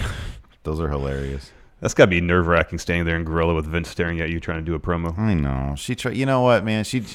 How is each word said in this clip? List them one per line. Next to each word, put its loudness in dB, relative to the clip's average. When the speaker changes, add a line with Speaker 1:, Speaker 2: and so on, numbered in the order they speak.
Speaker 1:
<laughs> -18
Those -4
are -2
hilarious. -6
Speaker 2:
That's -2
gotta 8
be 2
nerve-wracking, 2
standing -2
there 0
in -2
Gorilla 0
with 0
Vince -4
staring -2
at -2
you -2
trying -4
to -6
do -2
a -4
promo. -2
Speaker 1:
I 2
know. 0
She -6
try-, -4
you -2
know 2
what, 6
man? 0
She, -2